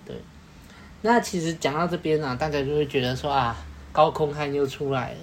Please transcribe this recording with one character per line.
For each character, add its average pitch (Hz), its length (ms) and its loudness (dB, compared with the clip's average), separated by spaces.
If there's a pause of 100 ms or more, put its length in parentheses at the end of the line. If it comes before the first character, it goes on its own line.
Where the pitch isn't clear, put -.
对， 62 120 -12 (840)
那 233 180 4
其 180 200 -4
实 165 140 -2
讲 147 180 -2
到 165 140 0
这 175 120 -2
边 156 240 2
啊， 127 120 -2
大 156 140 0
家 147 140 0
就 143 120 -2
会 151 120 2
觉 135 140 0
得 123 140 0
说 143 180 -2
啊， 120 240 2 (360)
高 156 180 6
空 147 220 0
汉 147 200 -2
又 143 140 2
出 139 260 -2
来 120 200 -2
了。 147 100 -12